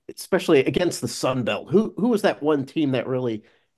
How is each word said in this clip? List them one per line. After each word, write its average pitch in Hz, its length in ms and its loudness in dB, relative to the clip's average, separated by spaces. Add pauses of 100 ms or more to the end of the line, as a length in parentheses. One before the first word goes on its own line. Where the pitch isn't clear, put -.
(140)
especially 170 520 2
against 165 360 -2
the 120 60 -2
Sun 127 360 -2
Belt, 104 280 -4
who, 202 260 2
who 202 120 0
was 226 140 0
that 165 180 0
one 143 240 0
team 143 260 -2
that 123 160 -2
really, 123 360 -4 (340)